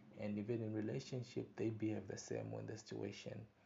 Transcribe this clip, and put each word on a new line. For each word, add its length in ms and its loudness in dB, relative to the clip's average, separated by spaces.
And 180 2
even 240 2
in 120 2
relationship, 840 0
they 140 4
behave 380 2
the 100 -2
same 340 -2
when 160 -2
the 100 -4
situation 640 -4